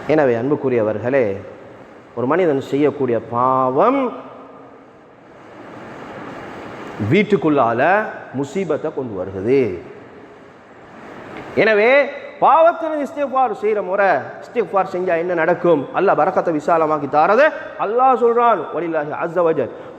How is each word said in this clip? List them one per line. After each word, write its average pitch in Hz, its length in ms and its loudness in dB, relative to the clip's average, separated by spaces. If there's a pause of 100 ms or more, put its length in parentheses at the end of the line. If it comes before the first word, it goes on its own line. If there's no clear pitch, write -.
எனவே 147 280 4
அன்புக்குரியவர்களே, 120 1000 0 (800)
ஒரு 120 120 -4
மனிதன் 156 340 2
செய்யக்கூடிய 135 580 0 (120)
பாவம் 131 1000 0 (2750)
வீட்டுக்குள்ளால 160 880 2 (360)
முசீபத்தை 147 580 -4
கொண்டு 123 200 -8
வருகிறது. 95 680 0 (1700)
எனவே 214 380 4 (460)
பாவத்தின் 311 640 4
இஸ்திக்ஃபார் 254 560 -2
செய்யற 208 220 0
முறை, 196 240 0 (340)
இஸ்திக்ஃபார் 190 500 -2
செஞ்சா 180 260 -2
என்ன 180 160 -2
நடக்கும்? 165 600 2
அல்லாஹ் 170 200 4
பரக்கத்தை 170 400 2
விசாலமாக்கி 151 540 0
தாரது 180 380 4 (320)
அல்லாஹ் 233 440 2
சொல்றான். 233 380 4 (140)
வலில்லாஹி 156 380 -4 (100)
அஸ்ஸ 175 160 -2 (100)
வஜல் 135 200 0 (280)